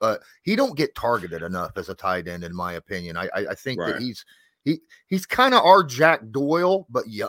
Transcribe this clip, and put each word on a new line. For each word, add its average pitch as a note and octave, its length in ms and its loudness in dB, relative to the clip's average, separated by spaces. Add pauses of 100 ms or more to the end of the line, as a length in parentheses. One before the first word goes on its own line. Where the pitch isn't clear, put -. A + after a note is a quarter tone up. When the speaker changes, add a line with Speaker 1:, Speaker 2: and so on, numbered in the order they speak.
Speaker 1:
uh, A2 160 0 (260)
he G3+ 120 0
don't B3 220 0
get D3 180 0
targeted F2 480 -2
enough F2 320 -6
as F#2+ 140 -8
a F#2 60 -8
tight F2+ 320 -4
end, F2 160 -10
in E2+ 120 -10
my F2 180 -6
opinion. F2 420 -10
I, F2+ 180 -6
I, G2+ 180 -4
I G2+ 40 -8
think B2+ 240 -8
that E2+ 140 -2
Speaker 2:
Right. - 80 -6
Speaker 1:
he's, B2 240 -8 (380)
he, D#3+ 160 -2 (280)
he's F#3+ 180 -2
kinda B3+ 340 4
our F#3 240 8
Jack D3+ 380 2 (100)
Doyle, E3+ 580 2
but A#2 180 -2
y-, G#2+ 220 -6